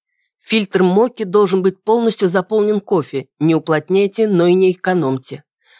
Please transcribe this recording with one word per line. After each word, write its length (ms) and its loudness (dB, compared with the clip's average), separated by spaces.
Фильтр 440 -2
моки 400 0
должен 380 0
быть 220 -2
полностью 460 0
заполнен 500 -2
кофе. 480 -4
Не 160 2
уплотняйте, 720 0
но 200 2
и 60 4
не 180 4
экономьте. 720 -4